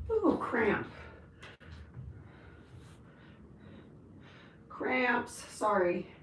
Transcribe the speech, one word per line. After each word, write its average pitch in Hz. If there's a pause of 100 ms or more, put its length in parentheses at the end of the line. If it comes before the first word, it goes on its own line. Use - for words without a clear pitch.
(100)
Ooh, 415
cramp. 220 (3750)
Cramps, 247
sorry. 190 (140)